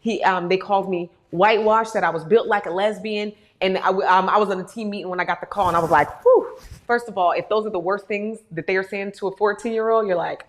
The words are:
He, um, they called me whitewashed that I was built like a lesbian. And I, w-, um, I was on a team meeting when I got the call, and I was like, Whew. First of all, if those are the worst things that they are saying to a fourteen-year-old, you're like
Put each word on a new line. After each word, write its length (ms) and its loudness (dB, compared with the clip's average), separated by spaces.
He, 220 -2
um, 260 0
they 80 2
called 340 -2
me 200 -4
whitewashed 640 2
that 100 0
I 60 2
was 140 -4
built 220 4
like 200 -2
a 40 -6
lesbian. 600 -4
And 180 0
I, 80 -2
w-, 200 0
um, 220 4
I 80 2
was 140 2
on 100 -2
a 40 -8
team 260 -8
meeting 180 -8
when 120 -6
I 40 0
got 160 -4
the 60 -10
call, 220 -2
and 80 0
I 40 4
was 100 0
like, 180 6
Whew. 360 4
First 220 -2
of 100 -10
all, 140 4
if 160 -2
those 180 0
are 40 -4
the 80 -6
worst 280 -4
things 320 -6
that 140 -8
they 100 0
are 60 0
saying 300 -8
to 160 -6
a 80 -6
fourteen-year-old, 720 0
you're 100 0
like 320 -6